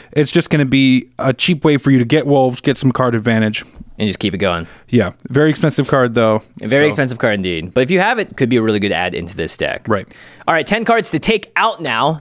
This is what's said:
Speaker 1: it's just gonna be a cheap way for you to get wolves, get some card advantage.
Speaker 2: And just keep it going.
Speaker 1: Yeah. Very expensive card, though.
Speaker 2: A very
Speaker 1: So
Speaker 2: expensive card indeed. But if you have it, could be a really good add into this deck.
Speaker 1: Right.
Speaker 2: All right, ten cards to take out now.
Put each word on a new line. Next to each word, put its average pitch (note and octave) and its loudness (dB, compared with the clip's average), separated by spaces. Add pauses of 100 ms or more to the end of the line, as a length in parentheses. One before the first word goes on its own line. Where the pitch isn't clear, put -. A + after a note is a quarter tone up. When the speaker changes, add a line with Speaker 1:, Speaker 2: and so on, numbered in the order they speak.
(120)
Speaker 1:
it's D3+ 0
just - 0
gonna D3+ 2
be C3 4 (100)
a C3+ 0
cheap D#3+ -2
way D3 4
for C#3 0
you C3+ 6
to A#2+ 4
get C3+ 0
wolves, C3 2
get C#3 0
some C3 2
card B2+ 0
advantage. A2 0 (360)
Speaker 2:
And G#2+ -2
just F#2+ -4
keep G2 -2
it F#2+ -6
going. E2+ -2 (240)
Speaker 1:
Yeah. G#2+ 2 (180)
Very D3 4
expensive C#3+ 0
card, B2 0
though. A2 2 (180)
Speaker 2:
A G#2+ -8
very C#3 2
Speaker 1:
So D3+ 4
Speaker 2:
expensive C3 -2
card A2 0
indeed. F2+ -6
But B2 0
if C3 0
you F#3 2
have A3 0
it, - -8
could B2+ 0
be B2+ 2
a A2 2
really A2 0
good G2 -2
add F2+ -2
into E2+ -8
this E2 -8
deck. - -6
Speaker 1:
Right. G#2 -2 (400)
Speaker 2:
All E3 0
right, D#3+ -2
ten A3 -2
cards A#3 0
to D#3 -2
take G#3+ -2
out G3+ -2
now. C#3+ -2